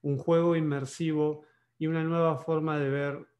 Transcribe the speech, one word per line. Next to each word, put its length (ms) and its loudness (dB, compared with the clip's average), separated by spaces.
un 160 -2
juego 400 4
inmersivo 880 -2
y 100 -2
una 160 -2
nueva 340 2
forma 400 -2
de 120 0
ver 380 -4